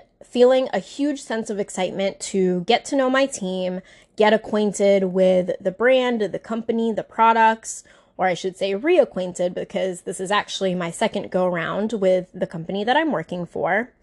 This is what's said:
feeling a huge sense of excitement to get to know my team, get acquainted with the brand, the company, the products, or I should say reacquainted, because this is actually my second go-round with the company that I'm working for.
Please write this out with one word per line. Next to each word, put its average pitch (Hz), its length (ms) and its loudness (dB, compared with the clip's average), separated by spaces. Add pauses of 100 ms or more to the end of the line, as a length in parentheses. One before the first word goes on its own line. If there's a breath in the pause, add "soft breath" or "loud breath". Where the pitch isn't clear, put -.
(240)
feeling 254 480 4
a 202 80 -2
huge 277 420 -4
sense 220 280 -6
of 208 100 -6
excitement 196 600 -4
to 180 460 0
get - 200 2
to 294 100 -4
know 262 140 2
my 269 160 2
team, 185 560 -6 (360 loud breath)
get 214 160 4
acquainted 202 720 2
with 185 540 2
the 190 120 -4
brand, 247 500 2
the 175 180 -4
company, 226 520 -2
the 202 120 -4
products, 226 800 2 (340 soft breath)
or 185 100 0
I 185 60 2
should 180 220 -6
say 196 180 -2
reacquainted, 190 840 0
because 180 460 -6
this 185 180 -8
is 185 100 -6
actually 196 460 0
my 170 160 -4
second 202 400 -4
go-round 180 600 -2
with 185 400 2
the 185 120 -6
company 185 380 -6
that 247 140 2
I'm 320 140 2
working 175 340 -4
for. 180 580 -2